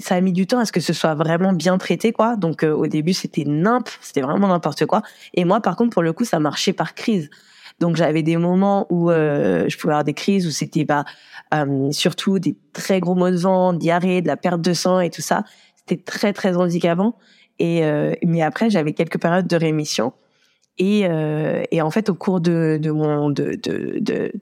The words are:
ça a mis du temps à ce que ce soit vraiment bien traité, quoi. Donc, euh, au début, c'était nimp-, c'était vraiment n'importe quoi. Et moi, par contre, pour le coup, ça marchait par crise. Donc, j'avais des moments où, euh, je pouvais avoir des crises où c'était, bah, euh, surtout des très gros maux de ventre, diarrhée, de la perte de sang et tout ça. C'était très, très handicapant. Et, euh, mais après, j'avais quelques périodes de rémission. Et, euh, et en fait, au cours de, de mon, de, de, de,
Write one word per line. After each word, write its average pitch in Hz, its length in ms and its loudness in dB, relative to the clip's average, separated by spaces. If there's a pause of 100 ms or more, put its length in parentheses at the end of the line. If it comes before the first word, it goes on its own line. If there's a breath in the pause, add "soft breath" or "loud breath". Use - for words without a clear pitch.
ça - 140 -2
a 180 60 2
mis 190 120 2
du 185 140 0
temps 247 120 0
à 233 60 2
ce - 80 -2
que 175 80 0
ce 170 120 0
soit 160 220 0
vraiment 170 380 2
bien 185 240 2
traité, 185 360 0
quoi. 226 240 0
Donc, 170 260 -2
euh, 156 100 4
au 156 140 0
début, 156 260 0
c'était - 320 -4
nimp-, 185 460 0 (100)
c'était - 220 -4
vraiment 202 260 2
n'importe 165 380 0
quoi. 214 160 0 (320 loud breath)
Et 180 100 2
moi, 196 160 2
par 185 160 0
contre, 233 140 2
pour 180 120 2
le 165 100 0
coup, 233 120 -4
ça 175 140 0
marchait 165 340 0
par - 220 -4
crise. 185 340 -2 (520 loud breath)
Donc, 170 160 2
j'avais 156 260 2
des 165 140 2
moments 190 520 2
où, 170 220 2
euh, 151 580 2
je - 80 -4
pouvais 160 160 -2
avoir 151 120 0
des 147 100 -2
crises 196 320 0
où 156 40 -2
c'était, 147 340 -2
bah, 147 200 0 (480 loud breath)
euh, 139 380 0
surtout 190 480 0
des 160 180 -2 (160)
très - 280 -2
gros 175 160 0
maux 180 140 2
de 185 60 2
ventre, 185 420 2
diarrhée, 175 440 2
de 165 60 -2
la 139 80 0
perte 175 260 -2
de 180 100 2
sang 185 280 2
et 170 100 0
tout - 100 -12
ça. 175 240 -2 (320 soft breath)
C'était - 260 -6
très, - 300 -2
très 185 240 -2
handicapant. 175 600 0 (420 soft breath)
Et, 170 260 0
euh, 151 280 0 (120)
mais 165 180 2
après, 185 280 0
j'avais 156 220 0
quelques 165 260 -4
périodes 175 280 0
de 170 100 2
rémission. 156 560 -2 (640)
Et, 202 300 2
euh, 156 640 -2
et 165 100 0
en 156 100 0
fait, 214 200 0
au 170 40 0
cours 185 260 0
de, 165 400 2
de 156 100 0
mon, 151 400 0
de, 143 320 -2
de, - 360 -4
de, - 320 -2 (120)